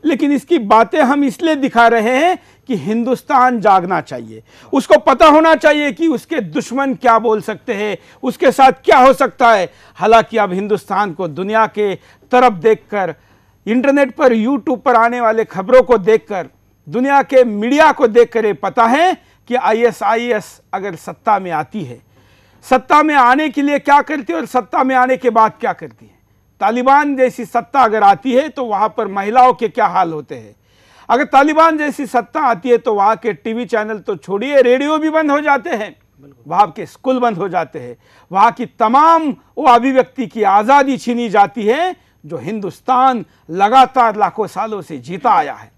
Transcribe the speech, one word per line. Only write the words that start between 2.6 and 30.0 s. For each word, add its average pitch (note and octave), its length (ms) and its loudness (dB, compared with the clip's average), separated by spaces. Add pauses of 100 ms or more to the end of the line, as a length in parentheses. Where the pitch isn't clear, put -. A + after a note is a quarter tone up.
कि C4 80 -4
हिंदुस्तान A#3 880 -2
जागना F#3 400 0
चाहिए, A2 420 -16 (300)
उसको D4 260 2
पता D4+ 260 2
होना D#4 300 6
चाहिए D4 360 0
कि D#4+ 160 -4
उसके D4 340 -4
दुश्मन A#3 520 -6
क्या A3+ 260 2
बोल A3 220 -2
सकते - 320 -10
हैं, G3+ 240 -6 (260)
उसके C4 280 0
साथ C4+ 200 4
क्या D#4 260 2
हो C4 160 6
सकता A#3+ 400 2
है। F#3 180 -2 (240)
हालांकि A3 420 2
अब G3+ 160 -2
हिंदुस्तान G3 600 -4
को F3 140 -8
दुनिया G3+ 400 -2
के G3+ 280 -4 (360)
तरफ B3 220 4
देखकर, F#3+ 640 -2 (520)
इंटरनेट C4+ 480 0
पर, C4 180 2
YouTube B3 480 -2
पर B3 140 0
आने A#3+ 260 0
वाले A3+ 240 0
खबरों A3 360 2
को A#3+ 160 2
देखकर, G3+ 500 -2 (420)
दुनिया C4+ 340 0
के C4 200 2
मीडिया B3 480 2
को C4 160 0
देखकर A3+ 380 2
ये G#3 80 0
पता A3+ 320 -2
है D#4 320 0 (300)
कि A#3+ 80 -6
आईएसआईएस A3+ 1040 -2 (120)
अगर F#3+ 220 -8
सत्ता G3 440 -4
में F#3 120 -8
आती D#3+ 320 -8
है, B2 180 -16 (680)
सत्ता C4 340 2
में D4+ 120 0
आने C#4 340 2
के C#4+ 120 -6
लिए C#4+ 180 0
क्या C#4+ 220 2
करती D4 320 -8
है E4 60 -6
और B3+ 60 -8
सत्ता C4 380 -4
में C4 120 -2
आने B3+ 220 0
के B3+ 120 0
बाद C4 300 2
क्या G#3 140 -6
करती B2+ 320 -18
है। G#2 100 -20 (440)
तालिबान C4+ 560 0
जैसी B3+ 300 -2
सत्ता - 340 -4
अगर A3 240 2
आती G3+ 300 2
है D4 160 0
तो C4 160 -8
वहाँ G#3+ 320 -4
पर A3 100 -4
महिलाओं G#3+ 460 2
के A#3 140 -6
क्या G#3+ 180 -2
हाल F3+ 280 -2